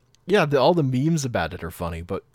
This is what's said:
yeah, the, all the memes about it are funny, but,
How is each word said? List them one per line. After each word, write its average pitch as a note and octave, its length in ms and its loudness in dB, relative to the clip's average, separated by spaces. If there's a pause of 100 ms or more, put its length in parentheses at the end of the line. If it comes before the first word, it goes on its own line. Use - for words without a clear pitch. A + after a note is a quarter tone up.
(260)
yeah, F#3 200 2
the, C#3+ 120 2
all C3+ 160 6
the E3+ 80 2
memes C3+ 440 0
about G2 280 -4
it E2+ 100 -12
are F2+ 60 -6
funny, E2+ 300 -8
but, F2 240 -8 (100)